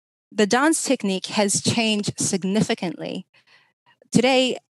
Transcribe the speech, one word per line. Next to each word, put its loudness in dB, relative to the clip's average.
the 2
dance 2
technique -2
has 0
changed -2
significantly. -2
Today 2